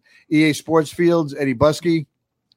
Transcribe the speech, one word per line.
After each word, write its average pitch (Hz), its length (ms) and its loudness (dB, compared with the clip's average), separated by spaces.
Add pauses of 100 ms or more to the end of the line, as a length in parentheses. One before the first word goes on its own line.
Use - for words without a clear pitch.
(320)
E 156 140 4
A 151 80 2
Sports 156 400 -2
Fields, 170 420 0
Eddie 139 200 -4
Buskey. 151 500 0 (520)